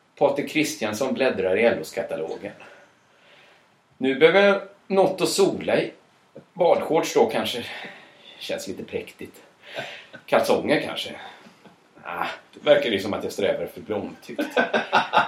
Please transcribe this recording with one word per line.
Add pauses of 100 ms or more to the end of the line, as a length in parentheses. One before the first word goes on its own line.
(180)
Patrik
Kristiansson
bläddrar
i
L
Os
katalogen. (1500)
Nu
behöver
jag (260)
något
att
sola
i. (600)
Badshorts
då
kanske. (760)
Känns
lite
präktigt. (840)
Kalsonger
kanske. (920)
Ah, (280)
det
verkar
ju
som
att
jag
strävar
efter
att
bli
omtyckt. (720)